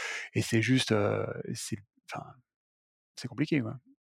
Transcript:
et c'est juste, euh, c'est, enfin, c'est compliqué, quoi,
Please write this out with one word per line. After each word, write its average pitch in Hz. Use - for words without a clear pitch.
et 117
c'est 110
juste, 127
euh, 104
c'est, 113
enfin, -
c'est -
compliqué, 135
quoi, 120